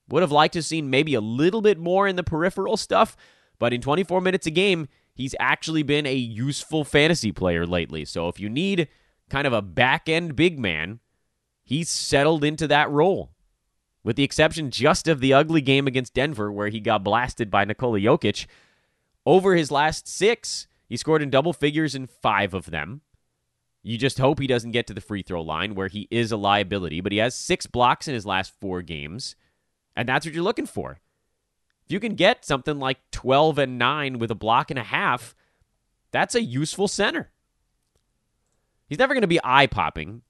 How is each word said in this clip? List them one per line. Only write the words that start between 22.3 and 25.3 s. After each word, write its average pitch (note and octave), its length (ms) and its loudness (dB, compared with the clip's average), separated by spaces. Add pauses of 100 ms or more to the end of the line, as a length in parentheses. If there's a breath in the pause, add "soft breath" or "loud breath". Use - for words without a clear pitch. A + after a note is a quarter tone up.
of F2 160 -6
them. E2 320 -8 (800)
You A2+ 180 -6
just C3 180 -2
hope C3+ 220 2
he C3+ 80 -4
doesn't A#2 240 -2
get A#2+ 160 -2
to G#2 80 -4
the G#2 60 -2
free G2+ 200 -6
throw F2 220 -6